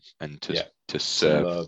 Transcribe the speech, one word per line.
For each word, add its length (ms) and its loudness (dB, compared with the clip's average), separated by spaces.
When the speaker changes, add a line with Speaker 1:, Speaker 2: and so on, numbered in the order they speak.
Speaker 1:
and 220 -12
to, 120 -4
Speaker 2:
Yeah. 80 0
Speaker 1:
to 60 -16
Speaker 2:
To 60 -2
Speaker 1:
serve, 440 2
Speaker 2:
love, 240 -2